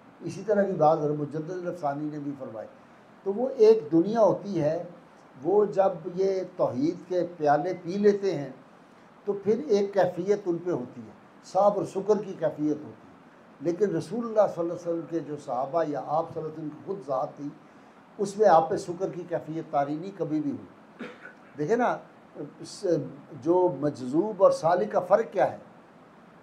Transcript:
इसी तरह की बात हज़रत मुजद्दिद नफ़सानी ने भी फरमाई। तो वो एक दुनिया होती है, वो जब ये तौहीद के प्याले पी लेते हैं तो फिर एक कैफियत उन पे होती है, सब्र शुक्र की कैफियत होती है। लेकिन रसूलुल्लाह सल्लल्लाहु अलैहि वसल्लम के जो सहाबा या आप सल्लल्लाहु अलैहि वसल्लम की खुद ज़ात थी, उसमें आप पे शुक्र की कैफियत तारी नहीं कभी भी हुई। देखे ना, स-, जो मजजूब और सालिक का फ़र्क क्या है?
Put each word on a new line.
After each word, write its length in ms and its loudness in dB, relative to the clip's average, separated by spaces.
इसी 220 -10
तरह 220 2
की 100 -2
बात 240 4
हज़रत 200 -2
मुजद्दिद 480 -8
नफ़सानी 440 -4
ने 80 -10
भी 140 -6
फरमाई। 340 -12
तो 60 0
वो 160 -2
एक 420 6
दुनिया 300 4
होती 340 2
है, 340 0
वो 320 4
जब 480 0
ये 240 0
तौहीद 500 0
के 140 0
प्याले 380 2
पी 240 -6
लेते 340 4
हैं 220 -6
तो 80 0
फिर 260 0
एक 320 2
कैफियत 560 0
उन 100 0
पे 120 -6
होती 300 -6
है, 120 -16
सब्र 400 2
शुक्र 300 0
की 180 -6
कैफियत 420 -2
होती 120 -12
है। 40 -20
लेकिन 300 0
रसूलुल्लाह 560 0
सल्लल्लाहु 320 -4
अलैहि 120 -6
वसल्लम 200 -4
के 100 -4
जो 160 -8
सहाबा 460 -2
या 180 -4
आप 320 -2
सल्लल्लाहु 220 -8
अलैहि 140 -10
वसल्लम 20 -
की 160 -16
खुद 200 -8
ज़ात 240 -2
थी, 220 -10
उसमें 280 2
आप 240 8
पे 80 0
शुक्र 320 -4
की 140 -10
कैफियत 420 -6
तारी 300 -2
नहीं 160 -10
कभी 280 -4
भी 100 -2
हुई। 180 -8
देखे 180 0
ना, 240 0
स-, 380 -2
जो 440 2
मजजूब 640 0
और 120 10
सालिक 380 0
का 100 0
फ़र्क 300 2
क्या 120 2
है? 160 -2